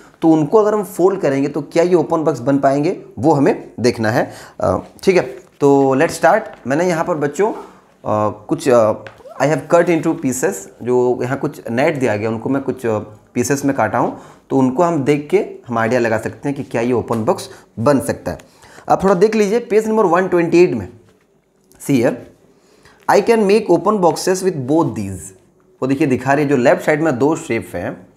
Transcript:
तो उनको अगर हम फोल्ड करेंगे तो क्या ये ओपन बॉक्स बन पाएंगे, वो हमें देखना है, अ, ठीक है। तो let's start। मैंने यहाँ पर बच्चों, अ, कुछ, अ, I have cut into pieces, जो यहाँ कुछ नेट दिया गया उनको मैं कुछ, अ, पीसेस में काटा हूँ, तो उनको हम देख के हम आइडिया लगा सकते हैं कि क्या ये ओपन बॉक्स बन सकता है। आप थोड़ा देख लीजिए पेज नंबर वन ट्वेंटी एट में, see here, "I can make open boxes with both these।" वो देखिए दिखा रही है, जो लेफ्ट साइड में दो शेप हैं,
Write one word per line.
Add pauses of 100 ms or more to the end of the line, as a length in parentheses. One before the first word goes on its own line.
(220)
तो
उनको
अगर
हम
फोल्ड
करेंगे
तो
क्या
ये
ओपन
बॉक्स
बन
पाएंगे, (140)
वो
हमें
देखना
है, (300)
अ, (240)
ठीक
है। (380)
तो
let's
start। (260)
मैंने
यहाँ
पर
बच्चों,
अ, (840)
कुछ,
अ, (500)
I
have
cut
into
pieces, (280)
जो
यहाँ
कुछ
नेट
दिया
गया
उनको
मैं
कुछ,
अ, (360)
पीसेस
में
काटा
हूँ, (300)
तो
उनको
हम
देख
के (220)
हम
आइडिया
लगा
सकते
हैं
कि
क्या
ये
ओपन
बॉक्स (280)
बन
सकता
है। (500)
आप
थोड़ा
देख
लीजिए
पेज
नंबर
वन
ट्वेंटी
एट
में, (920)
see
here, (960)
"I
can
make
open
boxes
with
both
these।" (640)
वो
देखिए
दिखा
रही
है,
जो
लेफ्ट
साइड
में
दो
शेप
हैं, (100)